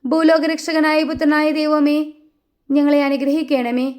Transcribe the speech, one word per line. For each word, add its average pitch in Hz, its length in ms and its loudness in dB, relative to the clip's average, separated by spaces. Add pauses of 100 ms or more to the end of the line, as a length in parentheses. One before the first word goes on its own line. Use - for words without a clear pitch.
ഭൂലോകരക്ഷകനായ 320 960 0
പുത്രനായ 302 500 0
ദൈവമേ, 302 460 0 (720)
ഞങ്ങളെ 285 320 2
അനുഗ്രഹിക്കണമേ. 269 840 -2 (120)